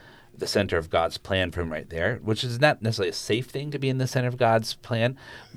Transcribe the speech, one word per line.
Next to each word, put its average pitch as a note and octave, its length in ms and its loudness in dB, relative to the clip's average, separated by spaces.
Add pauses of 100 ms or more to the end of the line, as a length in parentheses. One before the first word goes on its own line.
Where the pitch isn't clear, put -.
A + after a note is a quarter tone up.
(360)
the F#2 120 -6
center G2 300 2
of D#2+ 120 -2
God's E2 300 2
plan F#2 320 0
for F2 100 -2
him E2 100 -4
right D#2 180 -8
there, F#2 340 -2
which A2 200 -2
is A#2+ 160 -4
not D3 220 4
necessarily G#2 300 0
a - 20 -6
safe A#2+ 320 -2
thing C#3+ 260 -6
to C#3+ 80 -4
be C3+ 100 0
in C3 100 0
the B2+ 80 2
center B2 200 0
of B2 100 -4
God's A2+ 360 4
plan, A#2+ 420 -2 (420)